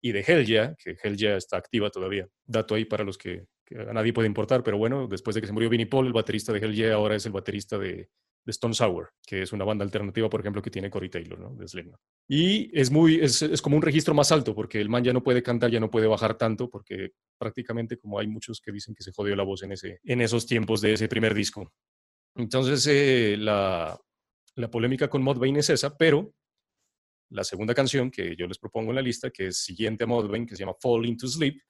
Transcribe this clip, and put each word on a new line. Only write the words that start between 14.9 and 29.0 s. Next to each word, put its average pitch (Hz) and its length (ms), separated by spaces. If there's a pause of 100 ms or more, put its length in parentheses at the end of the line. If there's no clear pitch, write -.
ya 123 80
no 127 100
puede 123 200
cantar, 120 280
ya 113 100
no 110 100
puede 110 160
bajar 110 320
tanto, 117 320
porque 98 420 (260)
prácticamente 113 600
como 104 200
hay 107 100
muchos 110 320
que - 120
dicen 101 220
que - 80
se 95 100
jodió 101 240
la 101 60
voz 98 200
en 98 100
ese, 92 320
en 120 160
esos 113 260
tiempos 110 340
de 107 140
ese 107 140
primer 110 260
disco. 104 380 (640)
Entonces, 131 500
eh, 131 520
la, 95 600 (560)
la 117 160
polémica 123 380
con 139 140
Mudvayne 135 380
es 147 100
esa, 143 260
pero 160 360 (1000)
la 98 120
segunda 107 300
canción 131 360
que 87 260
yo 90 100
les 92 120
propongo 113 320
en 123 60
la 135 60